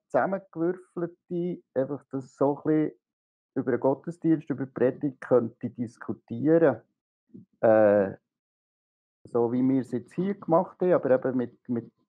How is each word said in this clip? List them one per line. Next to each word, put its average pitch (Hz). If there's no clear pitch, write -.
zusammengewürfelte, 175
einfach 135
das 135
so 139
ein -
bisschen 156
über 135
den 120
Gottesdienst, 156
über 135
die 131
Predigt 131
könnte 120
diskutieren. 123
Äh, 104
so 117
wie 127
wir 131
es 117
jetzt 123
hier 190
gemacht -
haben, 180
aber 139
eben 127
mit, 123
mit, 117